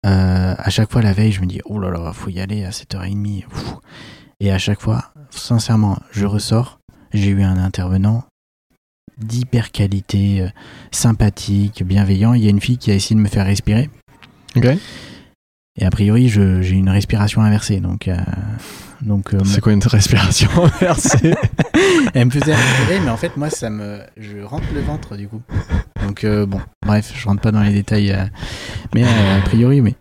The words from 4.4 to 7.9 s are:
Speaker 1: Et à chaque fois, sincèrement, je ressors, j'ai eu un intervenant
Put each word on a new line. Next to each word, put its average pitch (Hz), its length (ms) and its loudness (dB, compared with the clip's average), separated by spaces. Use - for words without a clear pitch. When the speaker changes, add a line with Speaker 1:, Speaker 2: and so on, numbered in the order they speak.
Speaker 1:
Et 98 100 0
à 95 80 2
chaque 104 220 -2
fois, 110 320 -4
sincèrement, 110 680 0
je 101 160 -2
ressors, 104 520 -2
j'ai 101 140 2
eu 98 140 2
un 92 160 2
intervenant 95 680 0